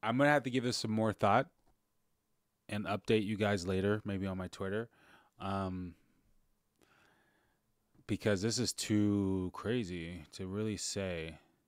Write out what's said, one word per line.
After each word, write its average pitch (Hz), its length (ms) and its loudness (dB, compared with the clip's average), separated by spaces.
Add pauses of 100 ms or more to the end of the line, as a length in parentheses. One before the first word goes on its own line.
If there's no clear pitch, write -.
I'm 117 160 0
gonna 143 140 6
have 143 120 4
to 127 80 -6
give 123 120 2
this 123 140 0
some 113 140 -2
more 110 220 2
thought 107 360 4 (1160)
and 104 180 -4
update 104 400 2
you 107 120 -4
guys 101 300 2
later, 101 360 2
maybe 98 240 -4
on 92 100 -4
my 92 100 -6
Twitter. 101 420 -6 (500)
Um, 92 560 -4 (2000)
because 101 340 0
this 113 180 0
is 113 120 0
too 101 840 2
crazy 90 800 -6
to 95 140 -10
really 104 300 -4
say. 82 640 -6 (280)